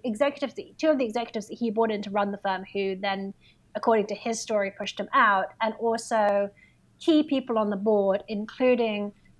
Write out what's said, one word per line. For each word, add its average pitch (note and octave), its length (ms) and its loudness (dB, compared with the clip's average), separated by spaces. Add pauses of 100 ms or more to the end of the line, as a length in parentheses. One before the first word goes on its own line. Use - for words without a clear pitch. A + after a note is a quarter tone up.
executives, C4+ 520 -2
that, - 220 -14
two D#4 120 2
of D4+ 80 4
the C4 80 2
executives A3+ 420 -6
that - 60 -12
he A#3 180 -2
brought A3+ 200 2
in G#3 100 -2
to G3+ 80 -8
run G3+ 220 0
the G3 80 -8
firm, F#3+ 340 -4
who G3 240 -2
then, G3 360 -4 (420)
according G#3+ 320 2
to G3+ 80 -4
his A3+ 260 -6
story, G3+ 360 -2
pushed - 220 -8
him G3 140 -6
out, G#3+ 320 4 (160)
and A3 180 -2
also G#3+ 680 0 (500)
key D4+ 240 4
people C4 340 -2
on G#3 120 0
the G3+ 80 -2
board, G3+ 500 2
including A3 880 0 (260)